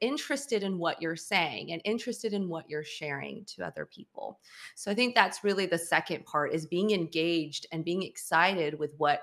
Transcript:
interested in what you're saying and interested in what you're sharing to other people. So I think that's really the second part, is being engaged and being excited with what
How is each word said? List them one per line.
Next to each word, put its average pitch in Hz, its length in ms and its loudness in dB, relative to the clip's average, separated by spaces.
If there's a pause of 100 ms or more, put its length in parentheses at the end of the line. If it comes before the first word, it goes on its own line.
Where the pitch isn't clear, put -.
interested 269 640 0
in 190 160 -2
what 165 240 0
you're 165 140 -2
saying 160 560 0
and 165 120 -6
interested 226 480 -2
in 196 160 0
what 165 220 -6
you're 151 140 -4
sharing 143 640 -6
to - 200 -8
other - 180 -6
people. - 560 -12 (360)
So - 140 -4
I 208 40 0
think 240 200 4
that's 196 300 4
really 196 220 4
the 175 100 2
second 165 480 0
part, 147 300 0
is 160 120 0
being 196 260 2
engaged 165 800 0
and 160 140 -4
being 175 180 0
excited 165 760 2
with 151 180 -2
what 147 260 4